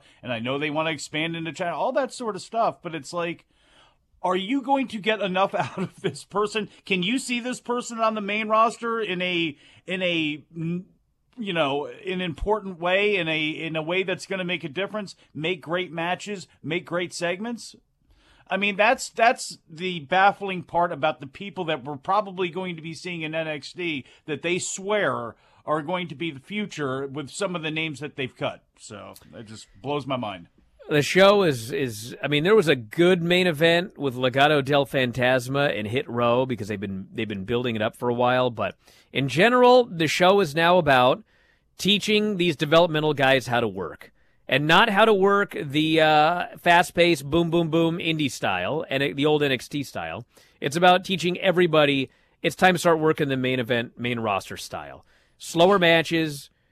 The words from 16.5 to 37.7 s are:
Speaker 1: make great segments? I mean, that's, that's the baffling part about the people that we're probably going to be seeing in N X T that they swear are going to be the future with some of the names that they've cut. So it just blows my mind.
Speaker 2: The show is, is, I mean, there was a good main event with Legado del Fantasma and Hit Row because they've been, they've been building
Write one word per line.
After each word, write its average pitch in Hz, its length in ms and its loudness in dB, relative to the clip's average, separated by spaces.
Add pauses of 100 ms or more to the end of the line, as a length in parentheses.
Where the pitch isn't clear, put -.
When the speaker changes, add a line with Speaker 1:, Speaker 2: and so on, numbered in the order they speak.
Speaker 1:
make 160 240 -6
great 170 280 -4
segments? 196 600 -6 (720)
I 190 100 -2
mean, 202 180 0
that's, 220 340 2
that's 233 500 0 (100)
the 175 320 -6
baffling 190 600 2
part 175 280 -2
about 156 300 -2
the 139 60 -12
people 185 380 -10
that 151 200 -4
we're 147 100 -8
probably 185 540 -2
going 180 260 -8
to 160 60 -14
be 160 120 -12
seeing 175 280 -10
in 156 120 -8
N 160 140 -4
X 151 240 -10
T 160 340 -6 (200)
that 143 160 -6
they 175 180 -2
swear 170 760 -2 (300)
are 156 160 -2
going 180 280 -4
to 151 60 -12
be 160 160 -6
the 135 80 -16
future 143 680 -6
with 135 220 -10
some 185 260 -4
of 165 60 -6
the 156 100 -6
names 156 300 -6
that 151 160 -10
they've 135 180 -6
cut. 113 280 -8 (140)
So 98 360 -16 (200)
it 107 120 -16
just 107 220 -20 (140)
blows 139 240 -4
my 135 120 -4
mind. 98 300 -8 (440)
Speaker 2:
The 147 100 4
show 196 420 6
is, 127 280 -2
is, 123 500 -6
I 139 60 -4
mean, 147 160 0
there 196 100 4
was 190 140 6
a 156 80 4
good 165 480 2
main 180 240 2
event 170 500 2
with 139 160 -2
Legado 135 480 4
del 139 240 2
Fantasma 131 880 0
and 104 140 -4
Hit 117 220 -4
Row 120 360 2
because 117 220 -6
they've 107 100 -4
been, 98 360 -8
they've 110 160 -4
been 98 160 -8
building 120 320 -2